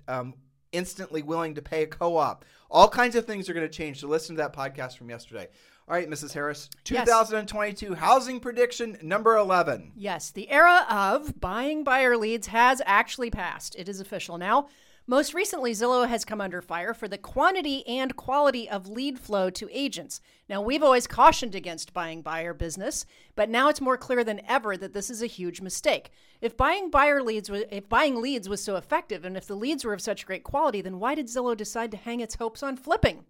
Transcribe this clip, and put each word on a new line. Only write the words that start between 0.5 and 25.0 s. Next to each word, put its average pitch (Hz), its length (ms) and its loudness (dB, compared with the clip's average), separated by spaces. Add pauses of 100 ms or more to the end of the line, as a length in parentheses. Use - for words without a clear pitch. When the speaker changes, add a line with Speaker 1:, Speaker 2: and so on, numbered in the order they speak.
Speaker 1:
instantly 175 480 -6
willing 160 340 -4
to 147 60 -10
pay 156 220 -2
a 151 40 -2
co-op. 156 560 0 (260)
All 190 200 10
kinds 240 260 2
of 233 100 0
things 202 240 -8
are 175 40 -4
gonna 165 160 -4
change. 151 320 -10
So 143 80 -10
listen 160 260 -2
to 156 60 -2
that 147 100 -2
podcast 139 460 -10
from 120 120 -20
yesterday. 113 380 -14 (400)
All 160 80 -4
right, 175 120 -2
Missus 147 240 -10
Harris, 147 380 -6 (200)
Speaker 2:
Yes. 240 160 0
Speaker 1:
two 233 60 6
thousand 220 280 4
and 208 80 -10
twenty-two 208 480 -6
housing 240 440 4
prediction 240 640 -2
number 214 340 4
eleven. 165 600 2
Speaker 2:
Yes, 190 360 -8
the 202 180 -12
era 339 400 8
of 220 520 0
buying 262 420 -4
buyer 262 320 4
leads 226 320 -2
has 247 380 4
actually 233 440 2
passed. 185 480 -8
It 180 120 -10
is 196 100 -10
official 185 380 -10
now. 220 300 2 (400)
Most 285 260 2
recently, 330 380 -2
Zillow 240 360 2
has 233 160 -2
come 196 160 -8
under 185 220 -6
fire 175 320 -6
for 220 160 -10
the 202 80 -8
quantity 285 680 0
and 262 280 -4
quality 262 540 0
of 196 180 -8
lead 247 320 -6
flow 196 300 0
to 190 220 -10
agents. 247 500 -6 (260)
Now, 202 140 -4
we've 269 220 0
always 254 240 6
cautioned 254 480 6
against 175 380 -10
buying 165 280 -6
buyer 165 320 -6
business, 175 520 -6 (300)
but 214 140 2
now 240 180 4
it's 302 140 2
more 254 160 0
clear 254 260 0
than 214 240 -2
ever 220 300 0
that 190 160 -10
this 196 160 -6